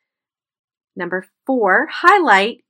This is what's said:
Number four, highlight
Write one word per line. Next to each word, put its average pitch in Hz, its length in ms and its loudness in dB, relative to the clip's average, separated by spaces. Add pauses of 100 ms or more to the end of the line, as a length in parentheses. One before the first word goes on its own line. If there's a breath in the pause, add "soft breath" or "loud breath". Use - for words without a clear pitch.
(960)
Number 185 300 -10 (220)
four, 240 440 0
highlight 247 800 0